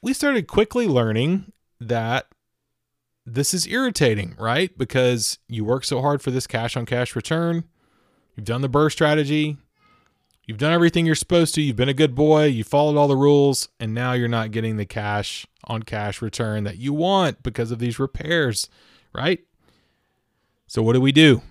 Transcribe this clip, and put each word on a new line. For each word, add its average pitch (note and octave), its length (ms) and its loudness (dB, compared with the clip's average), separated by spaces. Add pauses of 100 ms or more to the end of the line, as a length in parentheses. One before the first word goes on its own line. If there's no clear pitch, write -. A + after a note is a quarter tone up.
we B3 120 -4
started C4 340 0
quickly A3 400 0
learning B2+ 640 0 (280)
that A#2 460 -4 (1000)
this B2+ 300 -4
is F3 140 -2
irritating, C3 720 0
right? B2+ 360 -2
Because B2 640 0 (100)
you A2+ 160 -6
work B2 220 -2
so C3 160 -2
hard C#3+ 220 0
for C3+ 80 -4
this B2+ 160 -4
cash A#2 280 -6
on A#2+ 120 -6
cash B2 280 -4
return. E3+ 500 -2 (680)
You've G#2+ 120 -12
done A#2+ 140 -2
the C#3 60 -2
burr D3 220 4
strategy. D3+ 680 0 (920)
You've A2 100 -10
done D3 160 0
everything E3+ 320 4
you're D#3+ 80 4
supposed E3+ 400 2
to. D#3 80 0
You've C#3 140 0
been B2+ 120 0
a C#3 60 0
good C#3 220 2
boy. D3+ 300 4
You A#2+ 180 0
followed D3 340 2
all D3 100 4
the C#3 80 2
rules. C#3+ 540 4 (100)
And A2 140 -6
now B2 200 -2
you're B2 140 0
not A2+ 220 -2
getting A2 280 -4
the G2+ 100 -4
cash G#2 580 -6 (200)
on A2+ 180 -6
cash G#2 400 -6
return G#2+ 400 -4
that G2 140 -8
you B2+ 140 -6
want E3+ 520 0
because A#2 260 -4
of A#2+ 80 -4
these A#2 220 -4
repairs, C#3 680 -2 (460)
right? E3 280 -2 (1200)
So - 160 -4
what A2+ 120 2
do B2+ 60 4
we C3+ 120 4
do? C#3 400 6